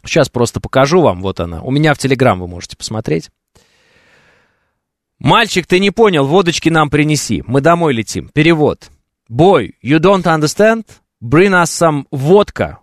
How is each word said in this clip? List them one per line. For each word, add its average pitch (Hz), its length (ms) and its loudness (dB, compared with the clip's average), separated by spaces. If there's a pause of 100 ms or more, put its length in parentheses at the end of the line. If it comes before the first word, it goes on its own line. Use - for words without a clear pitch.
Щас 147 240 0
просто 120 320 -4
покажу 143 400 0
вам, 95 220 0
вот 95 180 -6
она. 85 220 -6
У - 80 -8
меня 147 240 0
в - 40 -6
Telegram 127 380 0
вы 90 120 -10
можете 87 280 -16
посмотреть. 151 540 -8 (1900)
«Мальчик, 185 480 0
ты 185 120 0
не 196 140 0
понял, 180 340 2
водочки 170 420 0
нам 156 220 2
принеси, 147 560 -2
мы 131 140 0
домой 165 320 2
летим». 101 420 -6
Перевод. 151 560 0 (400)
«Boy, 151 500 2
you 147 200 0
don't 185 240 0
understand? 185 600 0 (380)
Bring 165 300 2
us 175 140 2
some 151 440 -2
vodka. 147 720 0